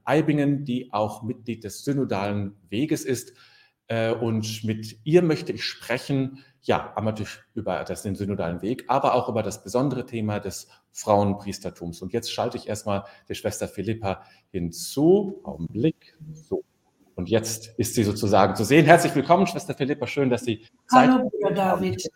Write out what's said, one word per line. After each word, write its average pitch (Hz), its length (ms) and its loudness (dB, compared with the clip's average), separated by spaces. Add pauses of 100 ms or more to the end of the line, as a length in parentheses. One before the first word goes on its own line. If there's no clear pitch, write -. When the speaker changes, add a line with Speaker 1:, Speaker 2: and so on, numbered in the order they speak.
Speaker 1:
Eibingen, 143 600 2
die 123 280 -6
auch 107 300 -2
Mitglied 110 400 -8
des - 220 -12
Synodalen 104 720 -2 (120)
Weges 143 360 -2
ist. 127 300 -4 (520)
Äh, 113 280 0
und 110 500 -2
mit 110 400 -4
ihr 165 160 4
möchte 156 320 0
ich - 100 -8
sprechen, 135 760 -4 (240)
ja, - 340 0
einmal 110 160 0
natürlich 107 260 -10 (140)
über 92 320 -4
das, 90 160 -8
den 98 140 -6
synodalen 92 480 -4
Weg, 110 260 -4
aber 127 240 2
auch 123 160 2
über 113 140 -2
das 98 200 -6
besondere 123 440 -2
Thema 107 340 -4
des - 280 -10 (240)
Frauenpriestertums. 98 1080 0
Und 92 140 -8
jetzt 113 180 -4
schalte 120 240 -2
ich - 100 -10
erstmal 104 380 -4 (240)
der 101 60 -8
Schwester - 340 -6
Philippa 101 540 -4 (260)
hinzu. 156 960 0
Augenblick. 98 720 -4 (160)
So. 156 320 -8 (500)
Und 90 140 -6
jetzt - 480 -2
ist - 180 -2
sie 117 100 4
sozusagen 101 520 4
zu 113 80 0
sehen. 143 220 6
Herzlich 170 280 8
willkommen, 175 320 4
Schwester - 280 -6
Philippa. 139 320 -2
Schön, 135 240 0
dass 117 140 0
Sie 107 180 -4 (240)
Zeit 247 240 8
Speaker 2:
Hallo, 254 180 2
Bruder - 180 -2
Speaker 1:
haben. 185 360 0
Speaker 2:
David. 185 340 -4